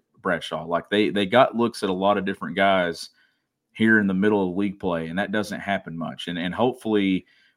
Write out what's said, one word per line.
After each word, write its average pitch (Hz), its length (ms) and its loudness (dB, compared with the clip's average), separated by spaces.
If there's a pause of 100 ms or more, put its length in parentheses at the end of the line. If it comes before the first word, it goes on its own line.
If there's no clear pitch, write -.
(200)
Bradshaw. 82 460 -2
Like, 85 240 -4
they, 101 200 2
they 101 160 0
got 117 280 4
looks 113 300 -2
at 98 60 0
a - 20 0
lot 98 260 2
of 95 60 -2
different 92 320 -6
guys 95 540 2 (640)
here 110 220 6
in 101 80 2
the 95 80 0
middle 98 340 2
of 90 80 -6
league 101 220 -4
play, 85 300 -4
and 85 100 -6
that 98 140 -4
doesn't 101 280 -4
happen 92 380 -6
much. - 300 -10
And, 87 100 -8
and 87 160 -6
hopefully 104 720 0 (300)